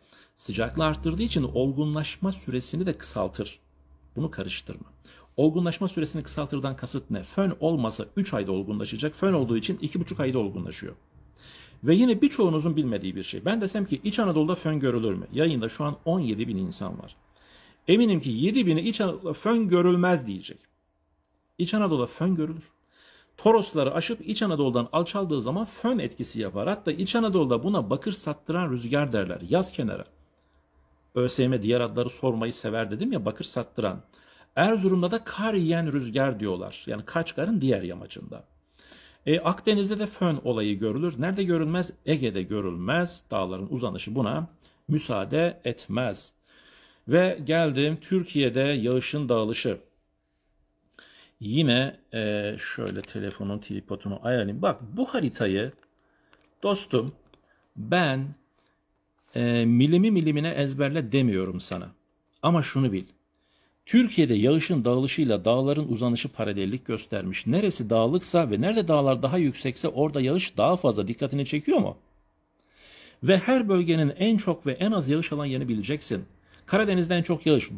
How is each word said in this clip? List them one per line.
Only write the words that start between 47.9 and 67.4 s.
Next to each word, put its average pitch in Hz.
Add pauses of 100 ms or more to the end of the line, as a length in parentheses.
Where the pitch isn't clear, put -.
Türkiye'de 143
yağışın 131
dağılışı. 113 (1600)
Yine, 131 (140)
e, 104
şöyle 101
telefonun 101
tripodunu 101
ayarlayayım. 117
Bak, 180 (160)
bu 254
haritayı 117 (920)
dostum, 143 (600)
ben, 139 (1000)
e, 120
milimi 151
milimine 156
ezberle 139
demiyorum 95
sana. 90 (500)
Ama 165
şunu 131
bil. 92 (840)
Türkiye'de 175
yağışın 135
dağılışıyla 123
dağların 135
uzanışı 120
paralellik 104
göstermiş. 98